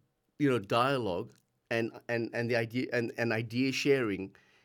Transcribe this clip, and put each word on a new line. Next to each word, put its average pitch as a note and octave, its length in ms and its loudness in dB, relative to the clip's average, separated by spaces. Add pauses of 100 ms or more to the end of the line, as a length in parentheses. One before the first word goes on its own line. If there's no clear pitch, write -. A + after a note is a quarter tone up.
(400)
you C#3+ 100 4
know, A#2+ 100 2
dialogue A#2 720 0 (400)
and, A2+ 200 0 (180)
and, A#2 240 0
and A#2 180 -2
the A#2+ 60 2
idea A2+ 340 -2
and, A#2+ 260 0
and A#2 140 0
idea A#2+ 400 0
sharing A2+ 640 0 (280)